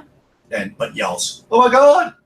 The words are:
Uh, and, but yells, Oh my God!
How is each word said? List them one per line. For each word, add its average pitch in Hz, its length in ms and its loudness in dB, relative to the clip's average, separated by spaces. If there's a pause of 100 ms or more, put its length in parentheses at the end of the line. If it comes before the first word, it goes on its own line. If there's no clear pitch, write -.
(500)
Uh, - 40 -10
and, - 220 -10
but - 180 -10
yells, - 560 -8
Oh - 80 0
my 247 120 2
God! 285 440 2 (100)